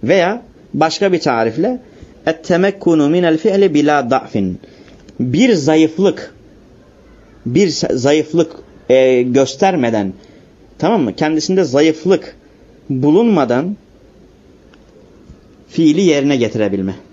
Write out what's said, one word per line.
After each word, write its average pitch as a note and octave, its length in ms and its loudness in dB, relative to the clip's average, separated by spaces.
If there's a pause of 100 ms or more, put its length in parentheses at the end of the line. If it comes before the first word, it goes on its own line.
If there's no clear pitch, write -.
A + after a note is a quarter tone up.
Veya F#3 380 0 (320)
başka D#3+ 380 0
bir E3+ 80 -2
tarifle C3+ 600 -2 (460)
ettemekkunu E3+ 800 0
minel E3 300 0
fi'li G3 360 0
bila D3 360 0
da'fin. G2 480 -4 (600)
Bir D#3+ 340 2
zayıflık, D#3+ 800 0 (1120)
bir D#3+ 220 2
sa-, - 280 -4
zayıflık, D3+ 560 0 (360)
e, C3 340 4
göstermeden, B2 920 0 (680)
tamam F#3+ 240 0
mı? G#2+ 140 -4
Kendisinde D#3+ 480 -2
zayıflık D#3 720 0 (540)
bulunmadan D3+ 840 0 (1900)
fiili D#3+ 320 0
yerine C#3+ 360 2
getirebilme. G2+ 580 -2 (180)